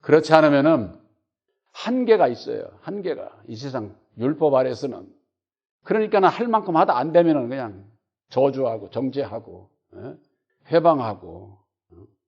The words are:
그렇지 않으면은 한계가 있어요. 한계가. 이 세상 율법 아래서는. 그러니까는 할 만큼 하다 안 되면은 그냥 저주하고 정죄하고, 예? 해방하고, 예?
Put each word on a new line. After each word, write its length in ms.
그렇지 320
않으면은 640
한계가 560
있어요. 420
한계가. 680
이 80
세상 400
율법 360
아래서는. 580
그러니까는 460
할 180
만큼 300
하다 200
안 160
되면은 360
그냥 420
저주하고 600
정죄하고, 800
예? 180
해방하고, 880
예? 40